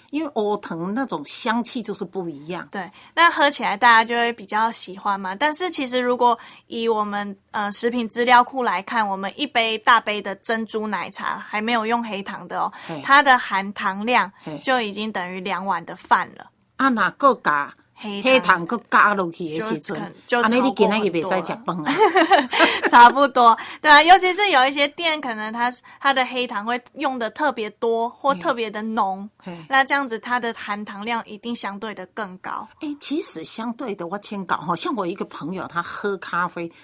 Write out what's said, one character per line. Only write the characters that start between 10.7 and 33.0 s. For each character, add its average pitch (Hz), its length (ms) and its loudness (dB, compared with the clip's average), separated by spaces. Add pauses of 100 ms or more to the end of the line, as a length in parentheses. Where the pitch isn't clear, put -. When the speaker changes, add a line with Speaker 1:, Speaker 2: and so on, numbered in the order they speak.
Speaker 2:
奶 190 240 -6
茶 - 300 -8
还 208 200 -8
没 220 120 -2
有 226 160 0
用 233 160 0
黑 208 180 -8
糖 190 260 -12
的 180 120 -8
哦， 170 120 -2 (160)
Speaker 1:
嘿。 156 160 -10
Speaker 2:
它 277 200 6
的 269 140 6
含 196 360 -4
糖 202 320 -6
量 220 260 2 (120)
Speaker 1:
嘿。 151 200 -10
Speaker 2:
就 254 160 0
已 208 140 -6
经 214 180 -6
等 185 200 -6
于 185 80 -10
两 185 260 -6
碗 175 200 -4
的 - 100 -14
饭 - 400 0
了。 - 100 -20 (300)
Speaker 1:
啊， 269 140 0
若 214 220 0
搁 269 220 4 (100)
加 147 300 -2 (220)
Speaker 2:
黑 202 260 -10
糖。 247 100 2
Speaker 1:
黑 262 100 6
糖 - 240 2
搁 233 140 -6 (120)
加 208 220 6
落 185 180 -2
去 160 260 -10
的 156 40 -4
时 156 180 -4
阵， 156 340 -8 (140)
Speaker 2:
就 240 140 0
可-， 220 80 4
就 233 60 4
超 254 60 4
过 247 40 0
很 220 100 0
多 202 120 4
了。 196 80 2
Speaker 1:
安 220 60 0
尼 208 60 -2
你 175 40 0
今 165 120 -2
仔 190 80 0
日 185 40 2
袂 185 60 -2
使 175 120 -8
食 - 120 -8
饭 180 220 -4
啊。 277 80 -2
Speaker 2:
<laughs> 359 920 4
差 240 200 12
不 277 180 4
多， 240 300 6 (240)
对 302 80 2
啊， 294 120 10
尤 339 160 10
其 370 160 2
是 392 180 2
有 262 160 6
一 277 40 0
些 285 180 2
店， 311 300 -2
可 262 140 -8
能 214 180 -8
它 240 200 -2
是， 247 100 -12 (180)
它 277 140 2
的 254 120 2
黑 247 200 -4
糖 226 200 -8
会 240 160 -4 (120)
用 262 240 -4
得 226 140 -4
特 294 200 -2
别 226 200 -6
多， 233 380 -2
或 277 260 -2
特 220 180 -2
别 233 160 -4
的 214 120 -8
浓， 208 560 -4
Speaker 1:
嘿。 180 160 -16
嘿。 165 160 -16
Speaker 2:
那 269 140 2
这 262 100 -2
样 277 140 0
子 226 120 -8
它 247 200 -4
的 233 140 -4
含 208 320 -8
糖 202 180 -14
量 226 220 -4
一 214 120 -16
定 233 180 -8
相 202 240 -6
对 214 140 -8
的 185 140 -12
更 190 300 -10
高。 - 300 -10 (140)
Speaker 1:
诶， 294 180 -8
其 302 220 -4